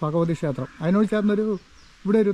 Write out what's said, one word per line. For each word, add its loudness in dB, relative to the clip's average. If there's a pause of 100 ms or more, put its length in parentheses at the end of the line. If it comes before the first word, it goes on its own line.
ഭഗവതി 0
ക്ഷേത്രം. -4 (120)
അതിനോട് 2
ചേർന്നൊരു, 0 (580)
ഇവിടെ 2
ഒരു 0